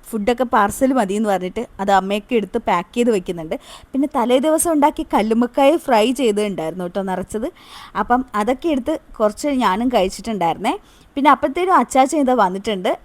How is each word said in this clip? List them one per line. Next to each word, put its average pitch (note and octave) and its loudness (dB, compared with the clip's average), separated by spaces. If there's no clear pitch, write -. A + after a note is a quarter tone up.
ഫുഡൊക്കെ A#3 -2
പാർസൽ G#3+ 2
മതി G3 0
എന്ന് A3 0
പറഞ്ഞിട്ട് F#3 -2
അത് G3+ 0
അമ്മയൊക്കെ G3+ -4
എടുത്ത് G3 -4
പാക്ക് F3 -2
ചെയ്ത് A#3+ 2
വെക്കുന്നുണ്ട്. F3 -6
പിന്നെ C#4 -2
തലേ B3 2
ദിവസം D#4+ 0
ഉണ്ടാക്കി D4+ 2
കല്ലുമ്മക്കായ B3 2
ഫ്രൈ A3 4
ചെയ്തിട്ടുണ്ടായിരുന്നു F#3+ -2
കേട്ടോ G3 -6
നിറച്ചത്. F#3+ -6
അപ്പം B3 0
അതൊക്കെ C4 -2
എടുത്ത് C#4 -2
കുറച്ച് A#3 0
ഞാനും G#3 0
കഴിച്ചിട്ടുണ്ടായിരുന്നേ. F#3+ -2
പിന്നെ C#4+ 4
അപ്പോഴത്തേനും E4+ 0
അച്ചാച്ചൻ C4 2
ഇതാ B3+ 2
വന്നിട്ടുണ്ട് G3 -2